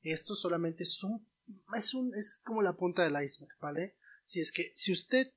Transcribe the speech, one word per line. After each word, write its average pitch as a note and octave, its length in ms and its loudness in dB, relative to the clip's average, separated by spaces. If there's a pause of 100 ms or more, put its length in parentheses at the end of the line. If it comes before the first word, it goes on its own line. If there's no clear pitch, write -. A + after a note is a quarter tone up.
Esto D#3+ 340 0
solamente E3+ 480 -2
es - 200 0
un, G#3+ 220 -8 (500)
es A3+ 180 6
un, B3+ 220 -4
es - 300 0
como A3 160 -2
la F3+ 140 0
punta F3+ 280 0
del D3 180 0
iceberg, - 400 -6
¿vale? D#3 340 -8 (300)
Si F3 160 -4
es D#3 100 4
que, E3 240 -4
si - 160 4
usted C4 460 0